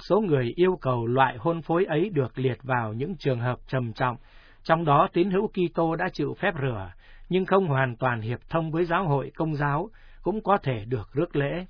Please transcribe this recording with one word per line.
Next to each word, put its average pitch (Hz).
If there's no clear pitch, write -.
số 180
người 139
yêu 180
cầu 123
loại 123
hôn 165
phối 170
ấy 160
được 139
liệt 131
vào 120
những 147
trường 131
hợp 123
trầm 123
trọng, 127
trong 165
đó 151
tín 180
hữu 202
Kitô 170
đã 175
chịu 135
phép 190
rửa, 107
nhưng 185
không 190
hoàn 131
toàn 123
hiệp 117
thông 165
với 165
giáo 170
hội 135
Công 156
giáo, 143
cũng 208
có 196
thể 113
được 117
rước 165
lễ. 180